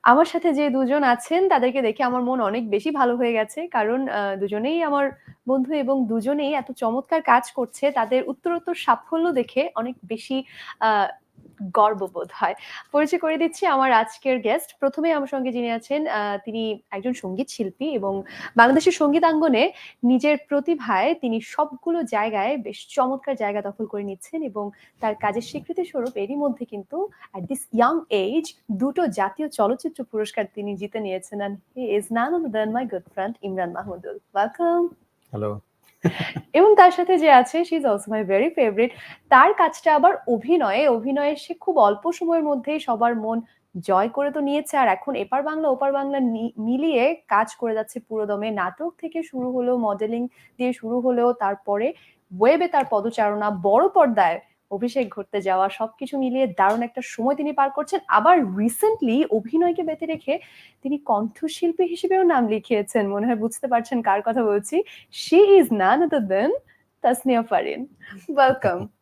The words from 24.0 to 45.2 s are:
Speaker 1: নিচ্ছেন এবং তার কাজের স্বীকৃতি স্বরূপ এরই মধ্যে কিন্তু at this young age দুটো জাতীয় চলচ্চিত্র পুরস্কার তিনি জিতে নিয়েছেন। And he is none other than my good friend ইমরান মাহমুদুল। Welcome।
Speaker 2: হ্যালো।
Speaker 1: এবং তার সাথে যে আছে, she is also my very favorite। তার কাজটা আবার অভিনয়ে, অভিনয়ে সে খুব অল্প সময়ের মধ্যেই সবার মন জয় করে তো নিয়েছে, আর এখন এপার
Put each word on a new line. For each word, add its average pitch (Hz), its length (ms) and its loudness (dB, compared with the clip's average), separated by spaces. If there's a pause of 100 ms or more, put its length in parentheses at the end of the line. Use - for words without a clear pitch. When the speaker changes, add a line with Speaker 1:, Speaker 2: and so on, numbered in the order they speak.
Speaker 1:
নিচ্ছেন 202 380 -10
এবং 208 280 -8 (300)
তার 214 140 -2
কাজের 214 280 -4
স্বীকৃতি 339 420 -8
স্বরূপ 262 320 -6
এরই 202 180 -6
মধ্যে 285 300 -4
কিন্তু 254 440 -8 (260)
at 190 80 -10
this 226 380 -4
young 285 200 2 (120)
age 220 400 -2 (200)
দুটো 269 340 -2
জাতীয় 208 420 -4
চলচ্চিত্র 254 560 -2
পুরস্কার 214 400 -6 (100)
তিনি 202 220 -8
জিতে 208 240 -8
নিয়েছেন। 190 400 -8
And 202 160 -6 (220)
he 254 80 -6 (120)
is 208 60 -2 (140)
none 285 200 0
other 320 140 -4
than 214 220 -2
my 254 100 -2
good 196 300 -8
friend 202 180 -6 (100)
ইমরান 185 300 -4
মাহমুদুল। 180 460 -12 (160)
Welcome। 339 540 0 (420)
Speaker 2:
হ্যালো। 104 300 -6 (920)
Speaker 1:
এবং 403 240 8
তার 370 140 10
সাথে 359 280 2
যে 311 120 4
আছে, 254 300 6
she 339 180 -2
is 277 60 -4
also 208 280 -2
my 214 120 -2
very 202 340 2
favorite। 226 300 2 (400)
তার 294 260 8
কাজটা 320 400 2
আবার 330 200 6 (140)
অভিনয়ে, 240 600 2
অভিনয়ে 277 480 0
সে - 180 -12
খুব 339 240 0
অল্প 208 340 4
সময়ের 330 300 0
মধ্যেই 294 380 -2
সবার 233 360 0
মন 226 240 -4 (380)
জয় 190 300 0
করে 277 220 -4
তো 294 100 -6
নিয়েছে, 294 360 -2
আর 262 120 2
এখন 202 260 -2
এপার 254 280 -4